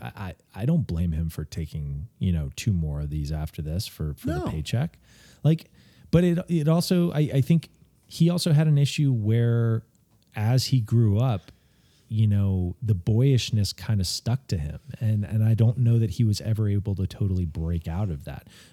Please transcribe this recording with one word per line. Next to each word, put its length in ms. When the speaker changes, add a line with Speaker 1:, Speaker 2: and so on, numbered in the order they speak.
Speaker 1:
I, 340
I 120
don't 200
blame 260
him 180
for 140
taking, 640
you 120
know, 240
two 180
more 280
of 80
these 220
after 300
this 260
for, 260
for 140
Speaker 2:
No. 140
Speaker 1:
the 100
paycheck. 480
Like, 280
but 120
it, 240
it 200
also, 440
I, 220
I 80
think 280
he 240
also 240
had 140
an 100
issue 340
where 720
as 320
he 120
grew 380
up, 340
you 200
know, 540
the 140
boyishness 760
kinda 320
stuck 420
to 100
him. 220
And, 240
and 180
I 120
don't 240
know 200
that 120
he 120
was 160
ever 300
able 260
to 120
totally 360
break 440
out 220
of 140
that. 240